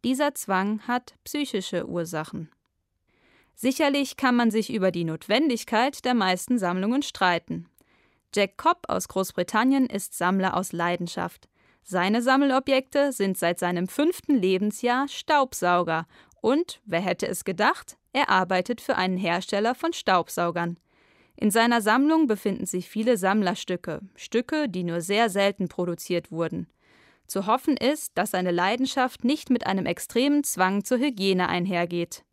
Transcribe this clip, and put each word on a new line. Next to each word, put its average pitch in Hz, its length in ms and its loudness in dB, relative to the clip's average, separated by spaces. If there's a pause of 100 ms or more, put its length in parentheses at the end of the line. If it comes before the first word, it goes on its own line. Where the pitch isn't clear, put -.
Dieser 285 320 0
Zwang 202 500 -2
hat 247 380 -6
psychische 208 640 -4
Ursachen. 165 640 -6 (1040)
Sicherlich 277 600 0
kann 247 200 2
man 233 160 4
sich 214 200 -2
über 190 200 2
die 175 100 -4
Notwendigkeit 226 1000 0
der 247 100 2
meisten 190 420 0
Sammlungen 190 460 0
streiten. 170 680 -2 (640)
Jack 196 260 0
Cobb - 300 0
aus - 200 -4
Großbritannien 226 800 0
ist - 300 -6
Sammler 185 400 0
aus 185 140 -4
Leidenschaft. 175 760 -4 (340)
Seine 196 400 0
Sammelobjekte 269 880 2
sind 196 260 -2
seit 175 220 0
seinem 180 300 -2
fünften 302 480 0
Lebensjahr 208 720 0
Staubsauger. 180 1000 0 (340)
Und, 277 460 0
wer 175 140 0
hätte 180 260 -2
es - 180 -6
gedacht, 208 540 -2 (140)
er 277 180 0
arbeitet 185 500 0
für - 160 -2
einen 185 220 0
Hersteller 196 560 0
von 339 180 -2
Staubsaugern. 170 840 0 (580)
In 208 140 2
seiner 233 320 4
Sammlung 285 440 4
befinden 202 380 -2
sich 180 240 -6
viele 220 300 2
Sammlerstücke, 180 840 0 (160)
Stücke, 277 520 -2
die 180 140 -4
nur 170 200 -2
sehr 208 260 2
selten 196 400 0
produziert 175 640 -4
wurden. 165 340 -4 (600)
Zu 190 200 -4
hoffen 262 300 2
ist, - 400 -2
dass 196 160 -2
seine 180 180 0
Leidenschaft 247 720 0
nicht 269 280 -2
mit - 160 2
einem 190 200 -2
extremen 277 560 0
Zwang 190 400 0
zur 247 160 0
Hygiene 196 500 2
einhergeht. 175 840 -2